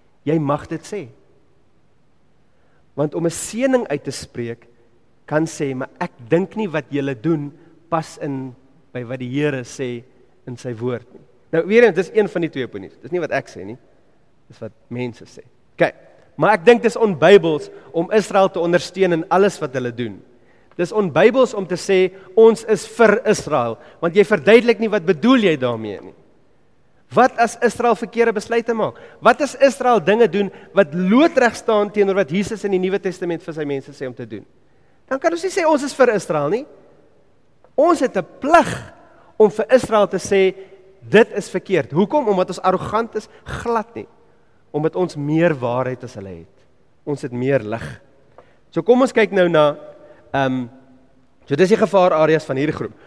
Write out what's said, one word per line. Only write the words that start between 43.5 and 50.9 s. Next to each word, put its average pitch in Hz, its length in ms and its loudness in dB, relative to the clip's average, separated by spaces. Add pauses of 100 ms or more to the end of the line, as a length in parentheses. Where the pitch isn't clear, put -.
nie. 104 120 -12 (640)
Omdat 151 240 -4
ons 180 200 -4
meer 156 380 0
waarheid 123 500 -4
as 117 120 -16
hulle 98 140 -14
het. 82 280 -18 (480)
Ons 147 160 -6
het 131 100 -10
meer 127 280 0
lig. 113 420 -10 (720)
So 165 100 -4
kom 247 200 4
ons 269 120 2
kyk 208 180 2
nou 185 160 4
na, 151 300 4 (560)
ehm, 131 340 -2 (760)